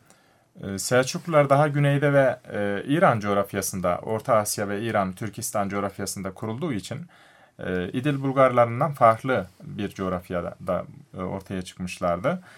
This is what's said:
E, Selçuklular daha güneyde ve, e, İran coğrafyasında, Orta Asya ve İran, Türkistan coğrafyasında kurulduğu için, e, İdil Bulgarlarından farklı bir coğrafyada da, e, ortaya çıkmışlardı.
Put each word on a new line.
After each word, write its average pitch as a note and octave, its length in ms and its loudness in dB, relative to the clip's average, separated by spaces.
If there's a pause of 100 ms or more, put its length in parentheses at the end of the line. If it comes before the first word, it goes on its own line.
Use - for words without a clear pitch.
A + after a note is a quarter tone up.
(640)
E, G2 160 -6
Selçuklular C#3 720 2
daha C#3+ 180 6
güneyde C#3+ 440 2
ve, C3+ 260 4 (140)
e, G2+ 340 -4
İran C#3+ 340 4
coğrafyasında, G2 800 0
Orta A2 380 0
Asya G#2 320 0
ve G2+ 140 -4
İran, G#2 300 0
Türkistan G#2 560 -6
coğrafyasında G2 640 -6
kurulduğu A#2+ 380 -6
için, A2+ 340 -8 (520)
e, F#2 300 -4
İdil C3+ 340 -2
Bulgarlarından C3 720 4
farklı A2+ 540 4 (160)
bir G2 260 -8
coğrafyada F2+ 640 -4 (120)
da, F#2 180 -2 (340)
e, - 20 -10
ortaya F#2+ 420 -6
çıkmışlardı. F#2 800 -2 (160)